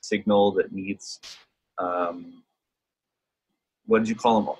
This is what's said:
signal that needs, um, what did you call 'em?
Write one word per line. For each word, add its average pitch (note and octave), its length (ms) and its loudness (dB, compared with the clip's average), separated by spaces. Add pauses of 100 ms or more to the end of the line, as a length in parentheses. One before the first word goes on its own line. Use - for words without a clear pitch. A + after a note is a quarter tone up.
signal G2+ 500 2
that - 180 0
needs, G2 480 -12 (600)
um, F2 640 -6 (1400)
what A2 140 4
did A2 120 0
you A2 100 -6
call A#2 160 4
'em? G2+ 80 0 (140)